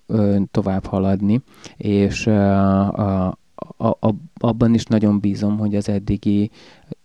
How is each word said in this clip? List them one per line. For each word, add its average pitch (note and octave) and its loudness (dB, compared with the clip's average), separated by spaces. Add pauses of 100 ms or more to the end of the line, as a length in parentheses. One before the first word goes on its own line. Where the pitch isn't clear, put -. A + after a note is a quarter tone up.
ö, G2+ 0 (140)
tovább G2 -2
haladni, G2+ 0 (360)
és, G2+ 0
ö, A2 2
a, G2 0 (400)
a, A2+ -2
a, A2 0 (240)
abban A#2 2
is A2+ 0
nagyon G#2+ 2
bízom, G#2 -2
hogy G#2 -2
az G2+ -4
eddigi G#2 -2 (540)